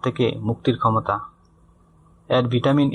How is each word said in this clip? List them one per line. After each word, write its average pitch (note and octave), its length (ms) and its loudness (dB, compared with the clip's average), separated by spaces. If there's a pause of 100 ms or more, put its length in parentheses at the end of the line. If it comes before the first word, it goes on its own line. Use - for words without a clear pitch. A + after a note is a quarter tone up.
থেকে B2+ 220 0 (160)
মুক্তির A2+ 360 -2
ক্ষমতা। A2 380 0 (1120)
এর B2+ 180 2
ভিটামিন C#3 460 2